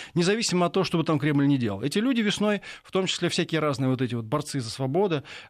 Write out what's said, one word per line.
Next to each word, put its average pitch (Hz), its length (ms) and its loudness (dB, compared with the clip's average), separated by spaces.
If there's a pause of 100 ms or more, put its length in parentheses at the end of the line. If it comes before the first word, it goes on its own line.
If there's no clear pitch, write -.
(140)
независимо 180 520 2
от 165 60 -2
того, 190 120 2
что - 140 0
бы 160 60 2
там 160 140 2
Кремль 143 280 2
ни 143 100 6
делал. 104 260 -2
Эти 147 160 -2
люди 233 220 2
весной, 208 400 0 (240)
в - 60 -20
том 190 160 0
числе 170 220 -2
всякие 160 320 0
разные 139 280 0
вот 123 140 2
эти 120 120 -2
вот 117 100 -4
борцы 147 360 -4
за 110 100 -8
свободу, 147 520 0 (280)